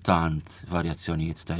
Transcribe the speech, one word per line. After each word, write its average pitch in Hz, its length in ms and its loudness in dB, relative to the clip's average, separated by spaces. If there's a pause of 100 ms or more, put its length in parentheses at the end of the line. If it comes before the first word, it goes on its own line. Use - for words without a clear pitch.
tant 82 640 2
varjazzjonijiet 82 800 -2
ta' 82 120 -2